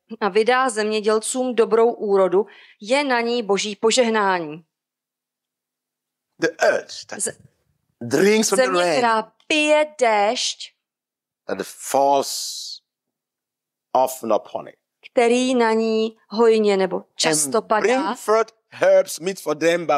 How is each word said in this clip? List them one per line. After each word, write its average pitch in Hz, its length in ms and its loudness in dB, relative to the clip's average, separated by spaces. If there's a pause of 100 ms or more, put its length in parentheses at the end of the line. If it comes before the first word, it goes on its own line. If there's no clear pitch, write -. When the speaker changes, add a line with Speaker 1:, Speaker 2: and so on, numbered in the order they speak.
(220)
Speaker 1:
a 208 80 0
vydá 247 400 2
zemědělcům 214 840 -2
dobrou 226 380 2
úrodu, 196 520 2 (360)
je 254 220 0
na 247 180 0
ní 233 220 -2
boží 202 320 -2
požehnání. 202 880 0 (1800)
Speaker 2:
The 160 80 0 (140)
earth - 460 -2
that 214 120 -12
Speaker 1:
Z-, - 180 -6 (640)
Speaker 2:
drinks 196 480 2
from 190 80 0
the 254 80 4
Speaker 1:
země, 180 160 0
Speaker 2:
rain 175 160 0
Speaker 1:
která 226 340 0 (160)
pije 302 520 0
déšť, 220 720 -2 (720)
Speaker 2:
that 98 160 -6
falls - 1200 -4 (1120)
often 117 400 0
upon 90 340 -4
it, - 80 -20 (360)
Speaker 1:
který 254 440 0
na 226 180 2
ní 220 440 -2 (120)
hojně 214 480 2
nebo 185 260 -2 (120)
často 160 420 0
Speaker 2:
and 208 100 -4
bring 214 180 2 (160)
Speaker 1:
padá, 226 140 -4
Speaker 2:
forth 220 380 0 (160)
herbs - 500 2
meet 185 200 -6
for 151 180 -4
them 170 280 0
by 151 120 0